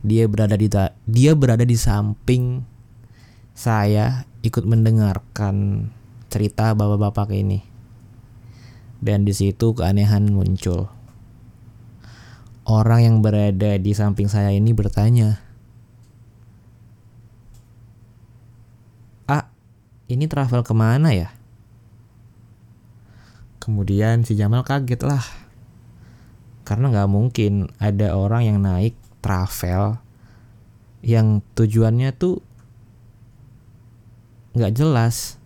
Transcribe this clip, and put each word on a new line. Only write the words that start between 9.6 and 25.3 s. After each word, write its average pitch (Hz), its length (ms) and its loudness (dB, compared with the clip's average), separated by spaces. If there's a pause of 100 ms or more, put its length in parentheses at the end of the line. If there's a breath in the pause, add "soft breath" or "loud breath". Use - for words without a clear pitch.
keanehan 101 560 2
muncul. 95 560 -2 (1800 loud breath)
Orang 117 400 4
yang 113 160 4
berada 104 560 0
di 98 160 -2
samping 101 320 -2
saya 101 240 0
ini 104 240 2
bertanya, 107 640 2 (4000)
"A, 143 160 -2 (640)
ini 131 160 -2
travel 131 400 -2
kemana 113 480 2
ya?" 87 160 -2 (2250 loud breath)
Kemudian 107 640 0
si 117 80 -4
Jamal 107 320 0
kaget 131 400 -4
lah. 143 200 -2 (1400 loud breath)